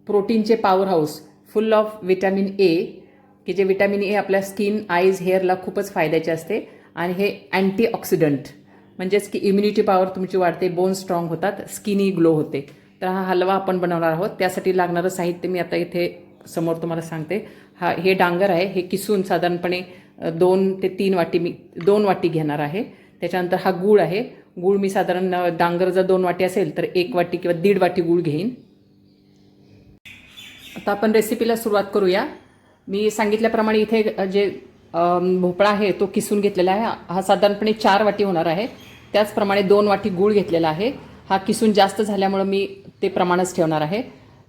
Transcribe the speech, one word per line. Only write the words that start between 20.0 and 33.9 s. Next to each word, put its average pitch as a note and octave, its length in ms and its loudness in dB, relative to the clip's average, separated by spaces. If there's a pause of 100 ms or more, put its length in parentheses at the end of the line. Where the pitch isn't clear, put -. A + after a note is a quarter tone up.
अ, E3 120 -6
दोन F#3+ 520 2
ते F#3+ 60 0
तीन F#3+ 260 -2
वाटी E3+ 240 0
मी, E3+ 160 -2 (300)
दोन G3+ 200 4
वाटी F#3 240 2
घेणार D#3 300 -2
आहे. D3+ 240 -4 (380)
त्याच्यानंतर F3+ 440 -2
हा G3 60 2
गूळ F#3+ 300 4
आहे, F3 220 0 (380)
गूळ G3 160 2
मी G3 140 0
साधारण, F#3 440 0
अ, F3+ 120 0
डांगर F3 440 0
जर F#3 120 2
दोन F#3 220 2
वाटी F3 200 0
असेल F3+ 320 -2
तर E3 80 -2
एक F3 300 -2
वाटी F3 220 0
किंवा E3+ 240 -2
दीड F#3+ 180 4
वाटी F3+ 240 2
गूळ E3+ 180 2
घेईन. E3 340 -2 (2250)
आता G3+ 140 -4
आपण G#3+ 220 0
रेसिपीला A3 440 0
सुरुवात G#3 280 0 (100)
करूया. G3 320 2 (600)
मी G#3 220 0
सांगितल्याप्रमाणे G#3+ 680 0
इथे, G#3+ 400 2